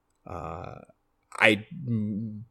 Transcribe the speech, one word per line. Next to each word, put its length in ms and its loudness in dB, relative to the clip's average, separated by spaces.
uh, 480 -10
I 300 6
m-, 640 -2